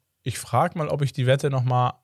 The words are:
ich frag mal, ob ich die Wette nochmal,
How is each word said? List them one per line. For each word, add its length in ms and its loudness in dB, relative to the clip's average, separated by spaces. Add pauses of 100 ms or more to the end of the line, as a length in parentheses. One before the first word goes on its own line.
(220)
ich 160 -8
frag 360 0
mal, 140 -4
ob 140 -2
ich 100 -2
die 140 -2
Wette 240 2
nochmal, 420 0 (120)